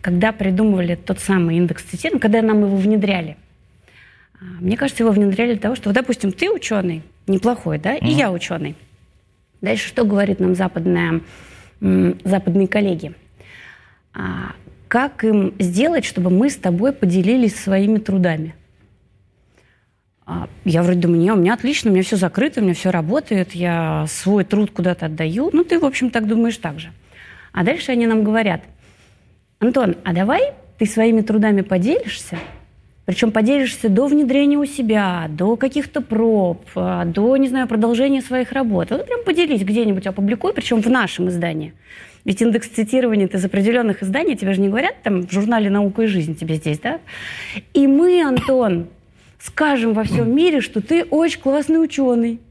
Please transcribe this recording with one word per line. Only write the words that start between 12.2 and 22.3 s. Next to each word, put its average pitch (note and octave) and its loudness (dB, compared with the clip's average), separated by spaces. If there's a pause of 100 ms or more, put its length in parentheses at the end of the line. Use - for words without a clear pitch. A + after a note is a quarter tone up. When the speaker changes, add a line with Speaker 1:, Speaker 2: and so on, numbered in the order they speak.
Speaker 1:
западные F#3+ 0
коллеги? F3+ -2 (1040)
А, - -8 (360)
как C4+ -2
им G3+ 2
сделать, A3 0
чтобы F3+ -2
мы A3 4
с C#4 -10
тобой F#3+ 0
поделились G#3 2
своими G3+ 2
трудами? F3 -2 (1800)
А, E3+ -8 (200)
я E3+ 2
вроде F3 2
думаю, E3+ 2
«Не, F#3+ 4
у A3 2
меня F#3 4
отлично, A#3+ -2
у F#3+ 4
меня F#3 4
всё G#3 -2
закрыто, G3 0